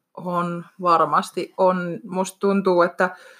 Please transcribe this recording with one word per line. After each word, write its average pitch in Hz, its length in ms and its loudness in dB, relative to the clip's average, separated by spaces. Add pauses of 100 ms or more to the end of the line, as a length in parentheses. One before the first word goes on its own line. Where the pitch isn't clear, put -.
(160)
On, 170 480 -6 (180)
varmasti 165 720 0
on. 180 480 0
Musta 185 340 -6
tuntuu, 190 440 2
että - 340 -2 (240)